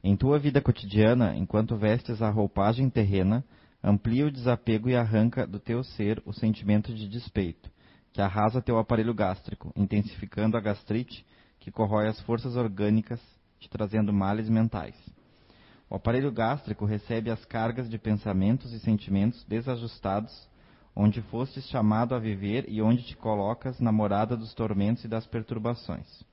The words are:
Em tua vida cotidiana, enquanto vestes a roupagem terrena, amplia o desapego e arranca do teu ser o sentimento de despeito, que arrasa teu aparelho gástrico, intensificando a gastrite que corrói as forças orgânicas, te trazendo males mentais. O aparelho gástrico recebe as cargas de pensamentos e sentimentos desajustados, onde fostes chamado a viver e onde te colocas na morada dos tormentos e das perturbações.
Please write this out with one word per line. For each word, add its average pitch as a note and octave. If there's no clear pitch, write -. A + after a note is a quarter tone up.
Em G2
tua C#3
vida C#3+
cotidiana, G#2+
enquanto G#2+
vestes G#2+
a A2
roupagem G#2+
terrena, G2+
amplia A#2
o D3+
desapego A#2+
e B2+
arranca A2+
do G2
teu A#2+
ser G#2+
o -
sentimento G#2+
de G#2+
despeito, G2+
que G2+
arrasa G#2+
teu A#2
aparelho A2+
gástrico, G2
intensificando G#2
a G#2+
gastrite G#2+
que -
corrói G#2+
as G#2+
forças A#2+
orgânicas, G#2+
te -
trazendo G#2+
males G2+
mentais. A2
O G2
aparelho B2
gástrico A2+
recebe A2
as A2+
cargas A#2
de A2
pensamentos G#2+
e A2
sentimentos G#2
desajustados, A#2
onde G#2+
fostes C3
chamado A#2
a A#2+
viver G#2+
e G#2+
onde A#2+
te -
colocas A2
na A#2
morada G#2+
dos A2
tormentos G#2
e A#2
das A2
perturbações. A2+